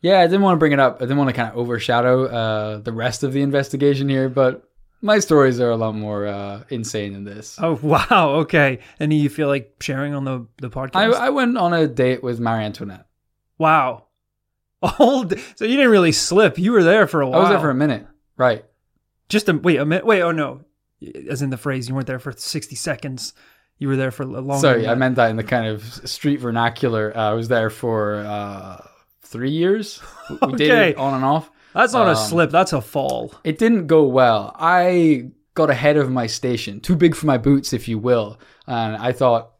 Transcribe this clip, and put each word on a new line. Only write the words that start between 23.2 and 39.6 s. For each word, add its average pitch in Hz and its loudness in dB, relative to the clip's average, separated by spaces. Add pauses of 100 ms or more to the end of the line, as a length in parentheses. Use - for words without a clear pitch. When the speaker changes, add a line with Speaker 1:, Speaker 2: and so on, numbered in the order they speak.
Speaker 2:
You 143 -6
were 135 0
there 131 -2
for 135 -10
a - -10
long 135 -6
Speaker 1:
Sorry, 127 4
Speaker 2:
time. 110 -2
Speaker 1:
I 120 2
meant 127 0
that 117 4
in 110 -4
the 113 -4
kind 113 -2
of 107 -8
s-, 113 -16
street 143 -4
vernacular. 117 -2
Uh, 107 0
I 107 0
was 113 -4
there 113 0
for, 107 -4
uh, 101 -12 (380)
three 131 -6
years. 190 -2 (260)
We - -12
Speaker 2:
<laughs> - 2
Okay. 262 0
Speaker 1:
dated 226 4
on 135 -2
and 131 -2
off. 151 0 (260)
Speaker 2:
That's 220 2
not 226 2
a - 4
Speaker 1:
Um, 156 2
Speaker 2:
slip. 151 0
That's 180 2
a 143 -2
fall. 135 -6 (120)
Speaker 1:
It 156 -4
didn't 220 2
go 156 6
well. 120 2
I 165 2 (240)
got 156 2
ahead 147 2
of 135 0
my 123 -2
station. 113 -6
Too 175 0
big 165 4
for - -6
my 135 2
boots, 139 0
if 117 -6
you 113 -6
will. 110 -2 (260)
And 113 -4
I 117 -4
thought 120 0